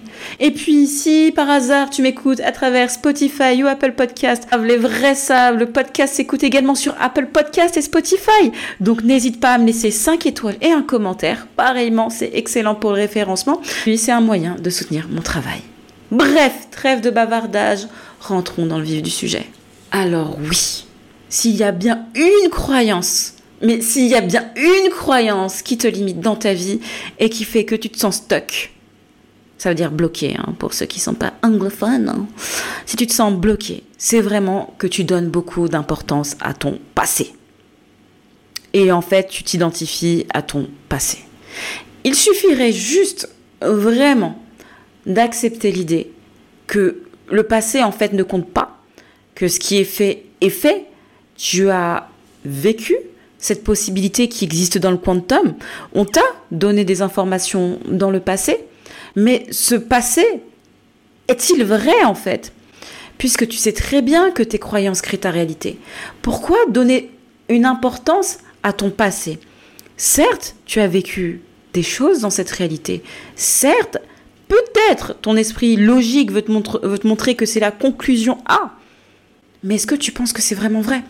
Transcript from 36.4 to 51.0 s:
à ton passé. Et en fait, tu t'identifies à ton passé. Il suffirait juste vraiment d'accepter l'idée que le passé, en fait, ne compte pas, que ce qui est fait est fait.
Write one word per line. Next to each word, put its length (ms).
à 140
ton 240
passé. 400
Et 180
en 100
fait, 260
tu 160
t'identifies 880
à 80
ton 260
passé. 300
Il 120
suffirait 560
juste 580
vraiment 800
d'accepter 680
l'idée 400
que 360
le 120
passé, 380
en 100
fait, 220
ne 80
compte 260
pas, 320
que 140
ce 120
qui 180
est 80
fait 400
est 80
fait. 360